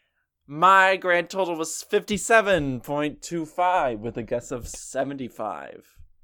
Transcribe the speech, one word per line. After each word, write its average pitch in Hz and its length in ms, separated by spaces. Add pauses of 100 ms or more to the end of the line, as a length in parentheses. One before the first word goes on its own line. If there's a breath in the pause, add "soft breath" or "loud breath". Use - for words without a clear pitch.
(460)
My 190 500
grand 175 320
total 180 280
was 156 260
fifty-seven 196 1000
point 147 400
two 170 240
five, 160 560
with 113 160
a 120 60
guess - 280
of 120 180
seventy-five, 113 1300 (260)